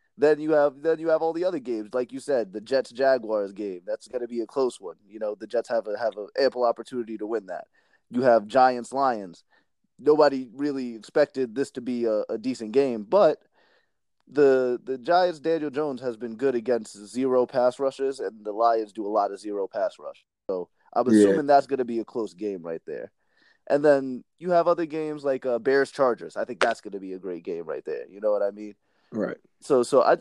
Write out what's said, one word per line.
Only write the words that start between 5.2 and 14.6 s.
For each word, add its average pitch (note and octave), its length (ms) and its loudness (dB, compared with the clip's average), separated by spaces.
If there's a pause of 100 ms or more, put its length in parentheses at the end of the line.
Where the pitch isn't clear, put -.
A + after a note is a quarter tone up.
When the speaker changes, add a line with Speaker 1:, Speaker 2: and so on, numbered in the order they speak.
Speaker 1:
the G#2 120 -14
Jets A#2 220 -4
have A2+ 180 -2
a, G#2 100 -6
have A2+ 200 -2
a G#2 100 -10 (140)
ample B2 220 2
opportunity A#2 540 -4
to G#2 100 -8
win G#2+ 200 -4
that. F2 180 -10 (440)
You B2 120 -2
have A2+ 260 4
Giants-Lions. B2 960 0 (560)
Nobody C#3 540 4
really C3+ 420 -6
expected C3 600 -2
this C3+ 160 -2
to B2+ 100 -10
be A#2+ 240 -4
a, G#2+ 240 0
a A2+ 80 -4
decent A2+ 340 -6
game, B2 320 2
but D#3 360 4 (920)
the, C3 520 4